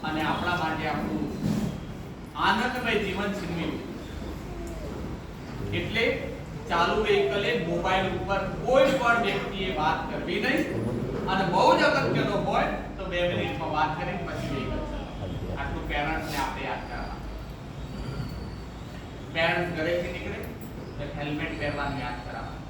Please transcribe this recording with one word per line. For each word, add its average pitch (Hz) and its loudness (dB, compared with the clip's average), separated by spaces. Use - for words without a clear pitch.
અને 156 0
આપણા 170 0
માટે 160 0
આપણું - -2
આનંદમય 233 2
જીવન 196 0
છીનવી 165 -2
લીધું. - -4
એટલે 208 0
ચાલુ 175 4
વ્હીકલે 202 4
મોબાઈલ 185 2
ઉપર 196 0
કોઈ 269 8
પણ 233 6
વ્યક્તિએ 196 0
વાત - 2
કરવી - -2
નહીં 269 4
અને 190 2
બહુ 190 6
જ 156 6
અગત્યનો 165 4
હોય 202 2
તો 196 -6
બે 175 -2
મિનિટમાં 180 0
વાત 156 4
કરીને 180 -2
પછી 127 -4
વ્હીકલ 135 -2
ચલાવો. - -4
આટલું - -4
પેરેન્ટ્સને 151 0
આપણે - -2
યાદ - -4
કરાવવાનું. - -6
પેરેન્ટ્સ 170 2
ઘરેથી 175 0
નીકળે 202 -6
તો - -6
હેલ્મેટ 147 -4
પહેરવાનું 143 -2
યાદ 127 -4
કરાવવાનું. - -8